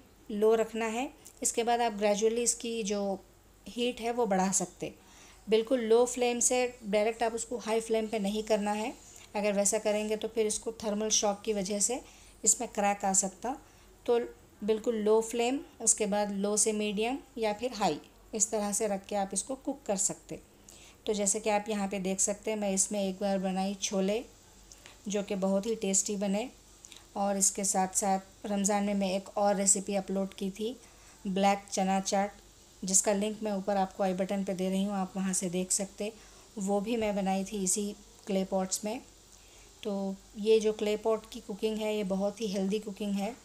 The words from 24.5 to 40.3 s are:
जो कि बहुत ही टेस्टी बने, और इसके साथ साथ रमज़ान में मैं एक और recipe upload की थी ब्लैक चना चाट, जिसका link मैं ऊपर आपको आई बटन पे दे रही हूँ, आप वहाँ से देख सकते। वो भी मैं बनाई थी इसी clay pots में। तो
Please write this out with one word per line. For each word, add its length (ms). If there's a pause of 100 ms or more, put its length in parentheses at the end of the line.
जो 140
कि 140
बहुत 300
ही 100
टेस्टी 400
बने, 320 (680)
और 200
इसके 280
साथ 300
साथ 520
रमज़ान 380
में 100
मैं 160
एक 280
और 180
recipe 400
upload 380
की 160
थी 260 (480)
ब्लैक 440
चना 320
चाट, 320 (500)
जिसका 320
link 280
मैं 100
ऊपर 240
आपको 260
आई 120
बटन 300
पे 100
दे 140
रही 160
हूँ, 100
आप 220
वहाँ 160
से 180
देख 220
सकते। 400 (460)
वो 220
भी 160
मैं 200
बनाई 280
थी 200
इसी 300 (320)
clay 200
pots 380
में। 160 (800)
तो 320 (240)